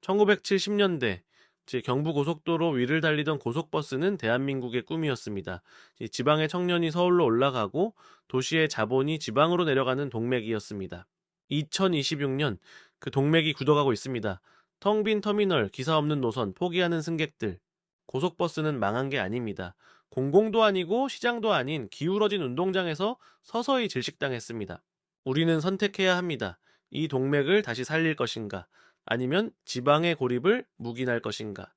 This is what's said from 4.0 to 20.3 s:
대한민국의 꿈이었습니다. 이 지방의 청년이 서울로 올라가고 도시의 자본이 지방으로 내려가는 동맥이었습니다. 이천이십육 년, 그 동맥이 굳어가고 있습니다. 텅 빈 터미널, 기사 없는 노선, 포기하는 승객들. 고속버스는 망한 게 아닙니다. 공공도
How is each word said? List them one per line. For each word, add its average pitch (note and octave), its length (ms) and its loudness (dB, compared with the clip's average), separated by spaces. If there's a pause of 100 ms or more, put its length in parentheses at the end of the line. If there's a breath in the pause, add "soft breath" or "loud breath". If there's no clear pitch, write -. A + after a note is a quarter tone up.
대한민국의 B2 680 -2
꿈이었습니다. A2 800 -4 (400 loud breath)
이 A2+ 80 -8
지방의 D3+ 400 0
청년이 F3 420 0
서울로 F3 360 4
올라가고 B2+ 680 0 (340 soft breath)
도시의 D#3 420 0
자본이 C3 480 0
지방으로 D#3+ 480 2
내려가는 C3+ 420 0
동맥이었습니다. A2 960 -4 (440)
이천이십육 D3 800 0
년, C3+ 260 0 (420 loud breath)
그 - 120 -8
동맥이 D3+ 420 2
굳어가고 C#3+ 400 4
있습니다. G#2+ 480 -4 (400 soft breath)
텅 G#3+ 220 2
빈 G#3 200 2
터미널, F#3+ 480 2
기사 D3+ 260 0
없는 D3+ 240 2
노선, A2+ 320 -2
포기하는 E3+ 480 0
승객들. D3 580 -4 (480)
고속버스는 D#3 720 -2
망한 A2+ 300 0
게 C#3 100 -2
아닙니다. G2+ 560 -4 (360 soft breath)
공공도 G3+ 520 4